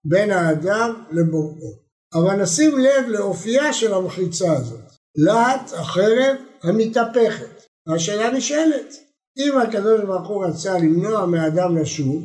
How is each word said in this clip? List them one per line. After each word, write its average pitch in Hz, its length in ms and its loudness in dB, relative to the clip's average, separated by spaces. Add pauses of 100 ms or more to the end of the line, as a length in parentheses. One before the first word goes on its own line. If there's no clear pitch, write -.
בין 196 260 2
האדם 190 800 0
לבוראו. 156 720 -2 (300)
אבל 190 280 2
נשים 285 360 2
לב 262 300 4
לאופייה 208 680 -2
של 220 200 0
המחיצה 180 640 -2
הזאת, 117 220 -6 (360)
להט 233 580 2
החרב 226 600 2 (280)
המתהפכת. 226 1000 0 (340)
השאלה 208 360 -2
נשאלת, 294 600 0 (440)
אם 277 200 0
הקדוש 220 440 2
ברוך 190 260 -4
הוא 202 180 -4
רצה 185 320 -2
למנוע 175 480 2
מהאדם 170 520 0
לשוב 151 480 -2